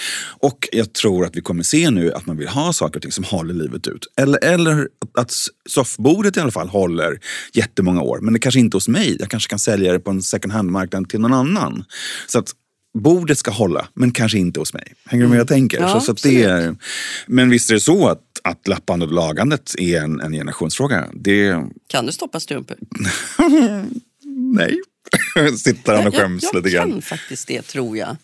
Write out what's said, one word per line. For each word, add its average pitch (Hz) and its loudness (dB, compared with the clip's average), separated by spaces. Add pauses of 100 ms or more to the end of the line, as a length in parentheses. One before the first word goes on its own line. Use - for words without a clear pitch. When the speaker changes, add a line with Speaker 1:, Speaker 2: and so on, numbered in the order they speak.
(400)
Speaker 1:
Och - 0
jag 110 0
tror 92 2
att 85 -4
vi 85 -6
kommer 85 -2
se 156 2
nu 87 2
att - -10
man 82 -4
vill 76 -6
ha 147 -2
saker 78 -2
och - -12
ting - -10
som 92 -4
håller 87 -4
livet 76 -6
ut. - -10 (100)
Eller, 139 2
eller 160 2 (300)
att 120 0
s-, - -4 (200)
soffbordet 165 2
i 214 0
alla 143 0
fall 90 -4
håller 85 0 (340)
jättemånga 92 -2
år. 62 -4
Men 113 0
det 113 0
kanske 131 2
inte 110 4
hos 95 -2
mig. 147 0
Jag 98 -8
kanske 110 -4
kan 104 -4
sälja 98 2
det 90 2
på 101 -6
en 95 -2
second 98 -4
hand-marknad 95 -2
till 107 -4
någon 117 2
annan. 131 -2 (420)
Så - -2
att - -4 (480)
bordet 151 2
ska - -4
hålla, 101 -2
men 123 2
kanske 110 0
inte 87 0
hos - -6
mig. - -14 (140)
Hänger 123 2
du 120 6
med 120 6
vad 120 2
jag 139 6
Speaker 2:
Mm. 135 6
Speaker 1:
tänker? - -2
Speaker 2:
Ja, 180 2
Speaker 1:
Så, 226 4
så 254 0
att 104 -12
det 131 6
är, 92 4
Speaker 2:
absolut. 85 -2 (480)
Speaker 1:
men 127 6
visst 120 4
är 113 4
det 107 4
så 160 4
att, 82 0 (240)
att 87 -6
lappandet 87 -2
och 80 -2
lagandet 87 0
är 87 0
en, 76 -4
en 78 -6
generationsfråga. 78 -2
Det 101 2 (320)
Speaker 2:
Kan 123 -2
du 147 -6
stoppa - -10
strumpor? - -10 (640)
Speaker 1:
<laughs> 262 4 (680)
Nej. - 0 (440)
<laughs> 147 0
Sitter - 2
han 107 4
och 98 0
Speaker 2:
Jag, - 2
Speaker 1:
skäms 92 -2
Speaker 2:
jag, 370 -2
Speaker 1:
lite 92 0
Speaker 2:
jag 87 2
Speaker 1:
grann. 87 0
Speaker 2:
kan 214 -6
faktiskt - -12
det, 123 -6
tror 120 -6
jag. 110 -8